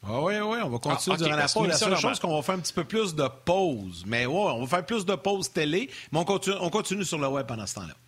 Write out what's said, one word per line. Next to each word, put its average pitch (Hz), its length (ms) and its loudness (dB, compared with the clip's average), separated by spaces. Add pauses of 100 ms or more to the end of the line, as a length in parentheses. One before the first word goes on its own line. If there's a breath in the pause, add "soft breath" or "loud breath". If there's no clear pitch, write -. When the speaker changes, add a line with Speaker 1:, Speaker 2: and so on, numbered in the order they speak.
Speaker 1:
Ah 120 140 -2
oui, 190 140 0
oui, 214 260 -2
on 175 60 -2
va 120 100 -2
continuer 147 400 0
Speaker 2:
Ah, - 20 0
ok, 165 40 2
Speaker 1:
durant 156 60 2
la 151 80 2
Speaker 2:
parce 143 160 2
que - 40 2
Speaker 1:
pause. 180 80 4
La 175 60 4
Speaker 2:
émission 160 140 4
Speaker 1:
seule 190 80 4
Speaker 2:
normale. 147 160 2
Speaker 1:
chose - 100 -2
qu'on 165 160 0
va 151 60 0
faire 190 120 0
un 185 60 -4
petit - 120 -4
peu 175 120 0
plus 208 320 0
de 151 80 4 (200)
pause. 113 640 0
Mais 117 180 2
ouais, 131 120 0
on 170 240 2
va 131 80 -4
faire 175 180 2
plus 226 180 -2
de 185 120 0
pause 196 340 0
télé, 170 400 0 (220 loud breath)
mais 151 80 2
on 175 40 2
continue, 190 360 0
on 175 100 0
continue 202 340 0
sur 160 140 -4
le 143 80 0
web 135 180 0
pendant 110 220 -8
ce - 80 -8
temps-là. 85 200 -10 (140)